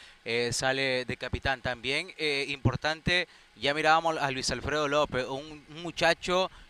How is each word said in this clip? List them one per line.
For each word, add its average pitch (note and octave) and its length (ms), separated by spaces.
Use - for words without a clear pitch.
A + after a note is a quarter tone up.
eh, A#2+ 280
sale C3 520
de B2+ 140
capitán. B2+ 420
También, C3 560
eh, C#3+ 320
importante, D3+ 800
ya B2+ 200
mirábamos D#3+ 420
a C#3 140
Luis C3 200
Alfredo C#3 380
López, C#3 380
un, D3 420
un D3+ 140
muchacho, F3 680